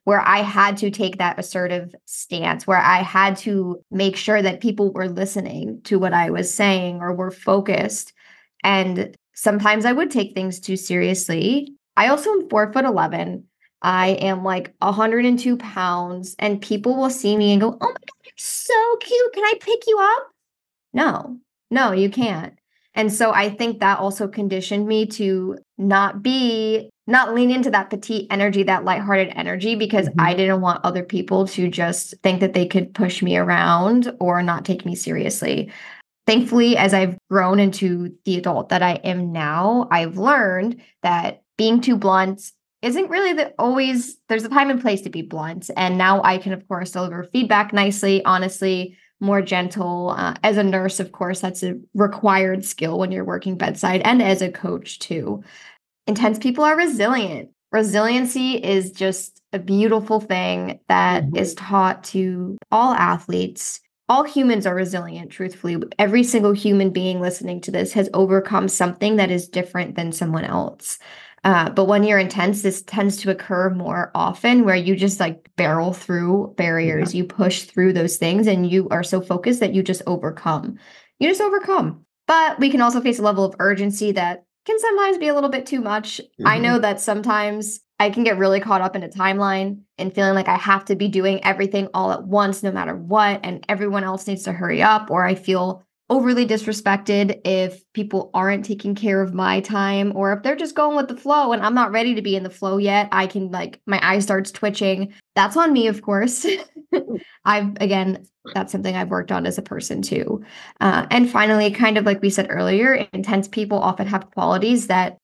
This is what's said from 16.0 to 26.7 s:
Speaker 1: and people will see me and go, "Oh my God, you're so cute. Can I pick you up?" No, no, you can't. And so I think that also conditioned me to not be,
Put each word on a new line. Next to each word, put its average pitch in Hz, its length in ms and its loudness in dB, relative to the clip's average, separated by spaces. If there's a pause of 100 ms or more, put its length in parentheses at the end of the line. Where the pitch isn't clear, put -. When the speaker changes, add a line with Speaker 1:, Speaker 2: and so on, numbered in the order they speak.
Speaker 1:
and 202 200 -2
people 233 360 -2
will 262 140 0
see 208 260 0
me 208 160 4
and 196 80 6
go, 220 80 2 (120)
"Oh - 60 -2
my 494 60 0
God, - 180 -16 (140)
you're - 120 -20
so 466 640 0
cute. 480 320 0
Can 403 120 -2
I 440 160 2
pick 466 260 -2
you 440 140 4
up?" 453 300 2 (600)
No, 247 440 -2 (340)
no, 240 220 2
you 196 160 2
can't. 202 460 -2 (400)
And 214 180 0
so 220 200 2
I 208 180 2
think 226 300 -4
that 196 180 4
also 202 300 -2
conditioned 202 580 -2
me 220 200 2
to 190 520 -2 (180)
not 196 460 2
be, 220 640 0 (180)